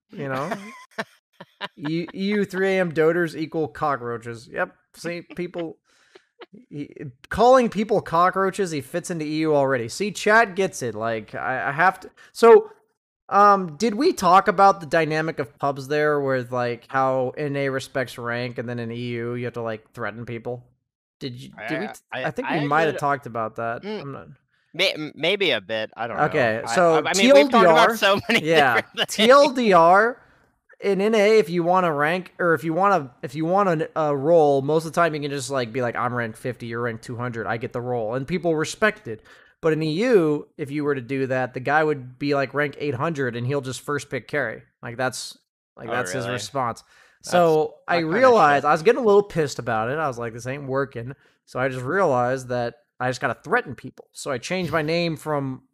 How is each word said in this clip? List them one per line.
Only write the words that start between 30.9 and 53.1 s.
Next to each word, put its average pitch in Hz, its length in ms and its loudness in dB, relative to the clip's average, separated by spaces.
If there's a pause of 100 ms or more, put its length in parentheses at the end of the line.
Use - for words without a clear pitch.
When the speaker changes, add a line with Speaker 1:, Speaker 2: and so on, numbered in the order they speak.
Speaker 1:
N 214 160 2
A, 214 240 6
if 165 100 0
you 170 140 0
wanna 175 280 2
rank, 160 460 -2
or 175 160 2
if 139 80 -2
you 160 100 -4
wanna, 175 380 2 (120)
if 135 120 -10
you 156 120 -4
want 180 360 2
a, - 80 -6 (100)
a 151 160 0
role, 143 460 4
most 156 240 -2
of 156 60 -10
the 175 80 0
time 165 140 2
you 151 60 -6
can 143 120 -6
just, 135 180 -8
like, 123 220 -4
be 127 100 -4
like, 120 140 -4
"I'm 120 180 -2
rank 117 220 -6
fifty, 123 300 -10
you're 117 160 -6
rank 117 200 -6
two 120 140 -12
hundred, 113 320 -6
I 113 80 -4
get 113 160 -10
the 123 80 -6
role," 120 340 -4
and 135 140 -6
people 170 260 -2
respect 156 540 -4
it. 110 160 -12 (360)
But 160 120 0
in 156 100 0
E 156 80 -2 (140)
U, 165 420 2 (100)
if 135 140 -10
you 147 140 -4
were 143 100 0
to 135 60 -4
do 131 260 -4
that, 127 280 -4
the 135 60 -10
guy 139 220 0
would 131 360 -4
be, 143 180 -2
like, 139 180 -4
rank 143 240 -2
eight 143 160 -4
hundred, 139 400 -4
and 120 100 -6
he'll 139 180 -2
just 127 180 -10
first - 280 -8
pick 131 200 -10
carry. 123 340 -6 (200)
Like, 120 140 -14
that's, 127 400 -6 (400)
like, 120 120 -14
Speaker 2:
Oh, 117 40 -8
Speaker 1:
that's 123 200 -4
his 127 140 -6
Speaker 2:
really? 123 80 -6
Speaker 1:
response. 120 500 -6 (400)
Speaker 2:
That's - 80 -14
Speaker 1:
So, 160 440 2 (120)
I 170 80 0
Speaker 2:
that 170 60 0
kinda 156 120 -2
Speaker 1:
realized, 202 480 6
Speaker 2:
shit. 147 60 0
Speaker 1:
I 151 40 4
was 160 120 0
getting 240 180 4
a - 20 -2
little 202 200 6
pissed 160 340 -4
about 117 320 -2
it. 147 80 -4
I 160 80 -4
was 123 120 -6
like, 117 160 -8
"This 120 120 -14
ain't 139 220 -8
working." 131 460 -6 (320)
So - 120 -10
I 127 100 0
just 127 160 -6
realized 131 640 0
that 120 260 -4 (260)
I 127 100 -2